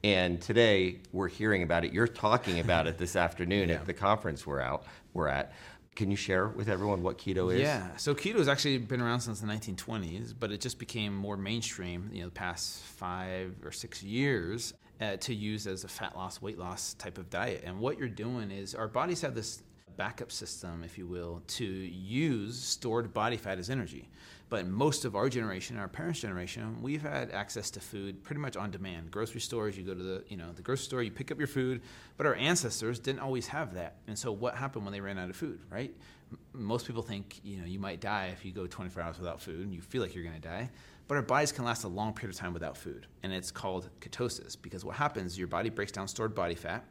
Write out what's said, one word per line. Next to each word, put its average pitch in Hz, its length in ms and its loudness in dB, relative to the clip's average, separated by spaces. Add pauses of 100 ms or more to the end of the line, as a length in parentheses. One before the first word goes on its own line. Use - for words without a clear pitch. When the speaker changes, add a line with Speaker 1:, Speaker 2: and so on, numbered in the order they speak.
Speaker 1:
And 92 380 8
today 101 580 8 (120)
we're 92 160 2
hearing 104 360 4
about 85 220 6
it. - 80 0
You're 113 140 8
talking 107 520 6
about 82 280 6
it 82 100 0
this 87 180 -2
afternoon 87 540 4
Speaker 2:
<laughs> - 0 -
Yeah. 82 60 6
Speaker 1:
at 76 100 -4
the 90 80 -2
conference 98 540 4
we're 71 140 0
out, 64 240 0 (280)
we're 80 140 2
at. 69 260 2 (420)
Can 101 160 2
you 98 60 2
share 95 320 4
with 107 180 -2
everyone 98 360 2
what - 140 0
keto 92 360 4
is? 131 80 6
Speaker 2:
Yeah. 110 360 2
So 147 180 2
keto - 220 2
has 147 120 8
actually 139 300 4
been 123 220 0
around 120 200 2
since 113 200 -2
the 110 60 -2
nineteen 107 280 -2
twenties, 110 580 -4
but 113 180 -2
it 104 100 -4
just 123 180 -4
became 107 360 -2
more 98 220 -2
mainstream, 98 760 -2
you 101 100 -6
know, 90 60 -6
the 87 60 -8
past - 480 -4
five 92 720 -4 (100)
or 76 80 -8
six - 320 -10
years, 113 680 2 (260)
uh, 104 180 0
to 123 160 -4
use 107 340 -2
as 95 180 -4
a - 20 -12
fat - 300 -6
loss, 92 240 -6
weight 101 160 -6
loss 90 380 -6
type 90 220 -8
of 85 120 -10
diet. 95 360 -2
And 92 140 -6
what - 200 0
you're 127 100 -2
doing 110 420 -4
is 98 240 -6
our 110 140 -2
bodies 151 320 0
have 131 140 -2
this - 260 -4 (340)
backup 104 380 -4
system, 85 500 -6
if 82 140 -10
you 90 100 -8
will, 87 400 -4
to - 180 -2
use 101 960 0
stored 117 520 0
body 110 240 4
fat 95 220 -2
as 90 100 -4
energy. 87 400 -4 (380)
But 95 200 0
most 135 380 4
of 101 100 0
our 110 120 4
generation, 113 500 0
our 98 100 -4
parents' 165 320 -4
generation, 110 640 -4
we've 143 200 -2
had 139 300 -4
access 101 400 -4
to - 80 -10
food 98 440 -8
pretty 147 180 -6
much 135 140 -4
on 98 140 -2
demand. 90 400 -6
Grocery 110 320 -4
stores, 107 340 0
you 95 80 -8
go 92 120 -4
to 90 80 -6
the, 92 240 -4
you 101 100 -8
know, 85 160 -10
the 87 80 -14
grocery 131 240 0
store, 127 160 -2
you 110 100 0
pick - 200 -8
up 143 80 -4
your 143 80 0
food. 127 340 0 (340)
But 151 120 2
our 123 80 6
ancestors 120 640 2
didn't 135 220 -2
always 131 260 -2
have 143 260 -4
that. 87 220 -6 (120)
And 107 100 -6
so 117 140 -2
what 117 240 0
happened 123 300 -4
when 101 60 -6
they 98 100 -4
ran 98 160 -4
out 90 140 -4
of 92 40 -6
food, 92 240 -4 (120)
right? 120 200 -4 (400)
M-, - 60 -12 (160)
most 117 320 0
people 113 160 -4
think, 101 420 -8
you 98 140 -8
know, 87 80 -6
you 92 140 -4
might 95 220 -4
die 101 320 0
if - 120 -12
you 92 60 -6
go 92 160 -4
twenty-four 90 340 -6
hours 82 160 -4
without 85 240 -4
food, 82 200 -6
and 98 120 -4
you 82 80 -6
feel 123 220 -4
like 82 100 -4
you're 87 100 -6
gonna 80 160 -8
die. 87 300 -6 (380)
But 143 80 0
our 139 80 2
bodies 143 280 4
can 123 140 -4
last 120 180 0
a 107 40 -4
long 104 260 0
period 98 220 -6
of - 40 -10
time 90 140 -4
without 80 240 -4
food, - 300 -10 (160)
and 95 100 -2
it's 92 160 -4
called 92 400 -4 (100)
ketosis, - 640 -4
because 92 240 -8
what - 100 -4
happens 117 380 0
is 95 60 -8
your 90 80 0
body 104 220 2
breaks 104 220 -2
down 95 160 -6
stored 110 280 -2
body 85 200 2
fat 87 360 -6